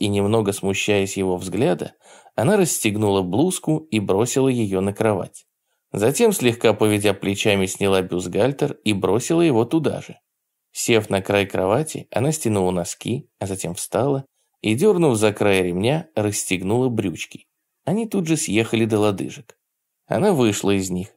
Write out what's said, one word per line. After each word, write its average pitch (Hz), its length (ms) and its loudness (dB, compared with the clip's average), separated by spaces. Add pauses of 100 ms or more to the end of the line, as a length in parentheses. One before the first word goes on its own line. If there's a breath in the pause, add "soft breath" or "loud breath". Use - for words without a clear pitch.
и 104 80 0
немного 101 440 2
смущаясь 98 640 -2
его 92 200 0
взгляда, 95 560 -4 (420 loud breath)
она 175 220 2
расстегнула 104 680 0
блузку 151 720 0
и 110 80 2
бросила 117 480 2
её 104 320 0
на 98 120 0
кровать. - 540 -2 (460)
Затем, 139 400 2
слегка 120 420 2
поведя 104 400 2
плечами, 98 520 0
сняла 95 360 0
бюстгальтер 95 680 -2 (100)
и 107 100 0
бросила 104 480 0
его 131 240 4
туда 143 360 -2
же. - 180 -18 (540)
Сев 110 380 2
на 98 120 0
край 101 240 2
кровати, 101 640 -2
она 139 220 0
стянула 101 400 0
носки, 90 680 -6
а 101 80 -6
затем 92 280 -6
встала — 135 520 -2 (360)
и, 110 120 0
дёрнув 170 420 4
за 104 160 2
край 101 300 2
ремня, 104 520 -2
расстегнула 104 720 -2
брючки. 101 580 -6 (380)
Они 220 220 -2
тут 196 200 -2
же 160 100 2
съехали 113 480 0
до 110 140 0
лодыжек. 104 600 -2 (480)
Она 185 260 2
вышла 110 380 2
из 95 200 0
них, 90 260 -4